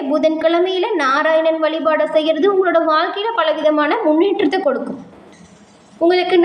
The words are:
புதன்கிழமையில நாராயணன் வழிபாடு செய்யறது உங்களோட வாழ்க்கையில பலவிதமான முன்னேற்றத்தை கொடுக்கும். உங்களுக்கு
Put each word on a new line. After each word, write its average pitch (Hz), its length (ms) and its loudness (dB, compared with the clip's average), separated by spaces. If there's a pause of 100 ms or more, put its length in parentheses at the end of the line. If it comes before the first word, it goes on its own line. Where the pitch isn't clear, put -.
(120)
புதன்கிழமையில 339 760 0 (140)
நாராயணன் 320 640 0
வழிபாடு 311 400 0 (100)
செய்யறது 311 380 2
உங்களோட 349 260 2 (120)
வாழ்க்கையில 381 480 -2
பலவிதமான 302 680 0
முன்னேற்றத்தை 359 540 0
கொடுக்கும். - 420 -4 (960)
உங்களுக்கு 359 440 2